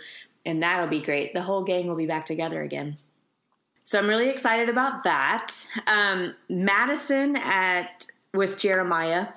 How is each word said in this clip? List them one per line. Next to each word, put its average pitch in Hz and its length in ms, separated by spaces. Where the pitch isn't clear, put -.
and 160 180
that'll 175 240
be 151 140
great. 143 320
The 175 80
whole 190 220
gang 180 240
will 170 80
be 160 100
back 156 200
together 160 360
again. 147 360
So - 160
I'm 202 80
really 226 220
excited 233 400
about 254 340
that. 156 500
Um, 196 480
Madison 262 880
at, 185 720
with 190 240
Jeremiah, 180 800